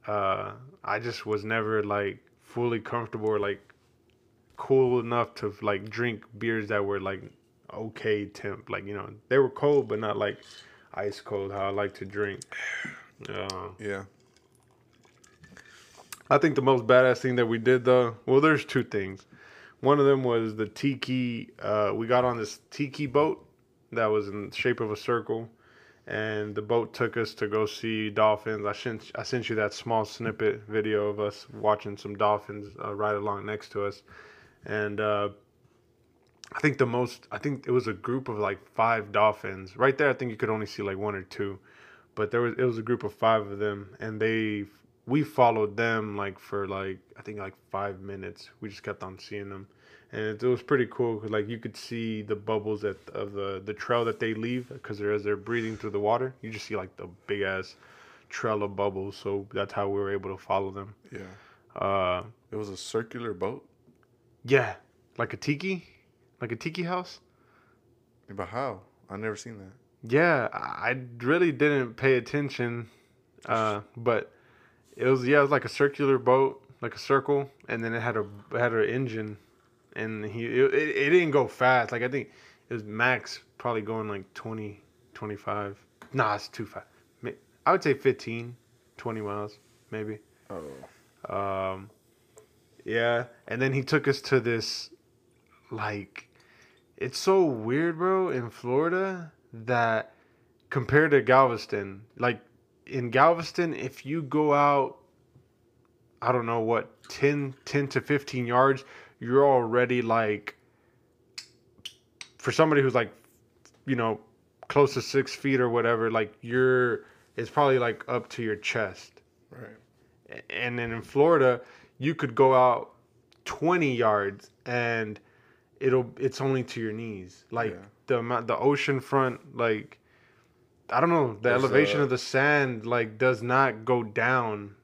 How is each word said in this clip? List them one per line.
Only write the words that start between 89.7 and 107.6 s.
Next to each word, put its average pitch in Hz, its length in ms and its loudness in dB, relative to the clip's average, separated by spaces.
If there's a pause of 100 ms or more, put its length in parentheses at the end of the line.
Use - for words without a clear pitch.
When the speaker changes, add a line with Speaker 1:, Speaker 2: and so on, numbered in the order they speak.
Speaker 1:
maybe. 107 280 -8 (300)
Speaker 2:
Oh. 71 840 -14
Speaker 1:
Um, 95 540 -4 (960)
yeah, 117 400 0 (240)
and 120 120 -4
then 131 120 2
he 135 100 -2
took 139 240 0
us 139 140 0
to 131 180 2
this, 113 520 -4 (800)
like, 104 580 -8 (640)
it's - 220 -6
so 190 260 6
weird, 143 540 0
bro, 185 320 2
in 123 200 -4
Florida 170 840 -2 (200)
that 113 640 0 (560)
compared 147 420 4
to 139 100 6
Galveston, 110 800 4 (160)
like, 120 220 0 (460)
in 123 240 -6
Galveston, 165 640 4
if - 320 -10
you 156 160 -4
go 147 320 2
out, 143 440 4 (1200)
I 123 100 0
don't 123 140 0
know 117 160 -2
what, 110 280 0 (200)
ten, 139 440 0 (120)